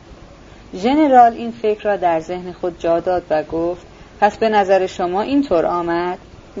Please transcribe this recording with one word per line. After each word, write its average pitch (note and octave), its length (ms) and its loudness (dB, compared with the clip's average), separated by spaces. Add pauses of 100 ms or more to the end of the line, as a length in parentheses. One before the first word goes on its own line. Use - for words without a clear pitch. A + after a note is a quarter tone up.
(760)
ژنرال B3 580 4
این A3+ 180 -8
فکر G#3+ 320 -4
را G3+ 120 0
در F3 240 0
ذهن F3+ 320 -8
خود F3 280 -8
جا E3+ 200 0
داد F3+ 300 -2
و D#3 140 -2
گفت: E3+ 420 -6 (360)
«پس G#3 160 0
به A3 120 0
نظر F#3+ 360 2
شما F#3 360 -4
اینطور B3 440 0
آمد؟» F3 520 -4 (420)